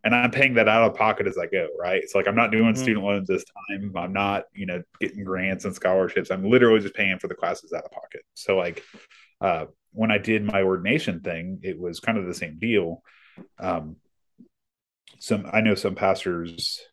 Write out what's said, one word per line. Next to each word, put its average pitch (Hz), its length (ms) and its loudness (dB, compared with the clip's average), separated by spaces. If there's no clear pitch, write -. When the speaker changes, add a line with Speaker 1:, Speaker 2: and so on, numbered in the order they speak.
Speaker 1:
And 110 80 2
I'm 120 180 2
paying 131 240 2
that 110 120 6
out 113 160 6
of 107 140 2
pocket 107 300 2
as 90 100 -4
I 85 100 -4
go, 85 220 -2
right? 87 240 0
It's - 100 -14
like, 98 140 2
I'm 104 80 0
not 117 160 4
doing 110 220 6
Speaker 2:
Mm. 113 40 0
Speaker 1:
student 110 280 0
loans 101 220 0
this 92 180 0
time. 101 260 -8
I'm 90 160 -6
not, 98 420 0
you 101 120 -10
know, 90 180 -6
getting 101 240 -6
grants 92 400 -4
and 95 100 -6
scholarships. 92 560 0
I'm 95 140 -4
literally 113 380 6
just 98 120 -8
paying 95 260 -2
for 95 100 -8
the - 60 -8
classes 90 360 -4
out 82 140 -6
of - 60 -18
pocket. - 320 -16
So, - 240 -2
like, 87 260 -4
uh, 82 280 0
when 110 200 0
I 104 60 4
did 107 260 0
my 101 180 0
ordination 95 600 0
thing, 92 420 -8
it 90 160 -8
was 87 220 -10
kind 110 160 -2
of 95 80 -4
the 87 80 -6
same 80 260 -10
deal. 92 420 0
Um, 82 360 -6
some, 101 340 -4
I 110 80 4
know 107 140 4
some 95 200 -4
pastors 85 840 -2